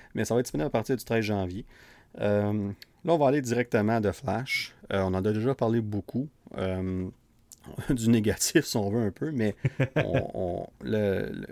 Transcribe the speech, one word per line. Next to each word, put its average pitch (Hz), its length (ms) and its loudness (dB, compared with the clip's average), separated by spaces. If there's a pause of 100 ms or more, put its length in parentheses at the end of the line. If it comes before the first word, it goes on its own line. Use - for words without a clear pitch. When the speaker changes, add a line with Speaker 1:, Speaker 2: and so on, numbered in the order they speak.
(160)
Speaker 1:
Mais 110 80 0
ça 113 100 0
va 120 60 4
être 143 60 0
disponible 151 220 -2
à - 20 -4
partir 120 260 0
du - 80 -8
treize 113 220 0
janvier. 98 400 -2 (540)
Euh, 104 520 0 (340)
là, 160 80 4
on 170 40 4
va 147 100 4
aller 143 140 4
directement 117 560 2
à 110 40 2
The 101 100 2
Flash. - 640 -4 (160)
Euh, 98 100 2
on 95 120 2
en 95 120 0
a 107 80 4
déjà 113 200 0
parlé 117 280 2
beaucoup. 107 460 -4 (300)
Euh, 92 500 -2 (580)
<laughs> - 240 -8
du 117 200 2
négatif, 113 560 4
si - 120 -4
on 101 120 0
veut, 113 160 0
un 98 60 0
peu, 151 200 -6
mais 110 240 0 (220)
Speaker 2:
<laughs> - 200 0
Speaker 1:
on, - 360 0
on, 90 340 -4 (140)
le, 101 480 0
le, - 220 -8